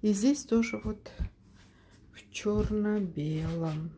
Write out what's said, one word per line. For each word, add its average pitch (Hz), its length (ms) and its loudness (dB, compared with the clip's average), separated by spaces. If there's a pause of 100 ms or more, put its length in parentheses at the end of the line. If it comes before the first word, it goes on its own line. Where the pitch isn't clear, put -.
И 214 100 4
здесь 247 320 2
тоже 226 380 2
вот 214 300 -6 (1000)
в - 200 -20
чёрно-белом. 165 1700 0